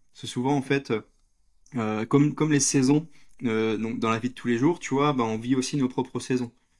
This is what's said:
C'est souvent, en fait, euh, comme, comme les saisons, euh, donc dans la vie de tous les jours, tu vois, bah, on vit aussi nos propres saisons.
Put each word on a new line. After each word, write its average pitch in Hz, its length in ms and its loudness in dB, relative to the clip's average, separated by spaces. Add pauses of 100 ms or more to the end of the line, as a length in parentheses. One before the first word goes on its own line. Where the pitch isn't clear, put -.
(140)
C'est - 140 -14
souvent, 131 280 0
en 139 60 0
fait, 139 320 0 (840)
euh, 107 280 -2
comme, 147 300 4
comme 156 160 0
les 143 100 4
saisons, 143 460 2 (380)
euh, 110 320 0
donc 113 220 -4
dans 110 120 0
la 110 80 0
vie 123 100 -4
de 127 60 -12
tous - 140 -8
les 120 80 2
jours, 156 220 2
tu - 160 -6
vois, 143 180 2
bah, 127 120 0
on 110 120 -2
vit 120 180 0
aussi 127 220 -2
nos 127 120 2
propres 127 300 -4
saisons. 123 320 -2 (280)